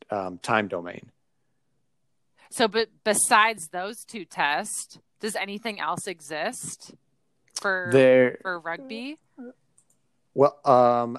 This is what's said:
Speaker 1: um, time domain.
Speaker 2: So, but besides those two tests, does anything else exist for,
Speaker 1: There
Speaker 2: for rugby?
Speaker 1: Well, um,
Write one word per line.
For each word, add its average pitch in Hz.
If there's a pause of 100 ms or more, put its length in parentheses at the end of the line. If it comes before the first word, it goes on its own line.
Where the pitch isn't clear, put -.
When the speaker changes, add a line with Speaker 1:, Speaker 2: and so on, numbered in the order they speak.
(100)
Speaker 1:
um, 92
time 110
domain. 87 (1400)
Speaker 2:
So, 233
but 214 (160)
besides 214
those 196
two 202
tests, 160 (220)
does 202
anything 202
else 160
exist 170 (600)
for, 185
Speaker 1:
There 127
Speaker 2:
for 180
rugby? 240 (1160)
Speaker 1:
Well, -
um, 120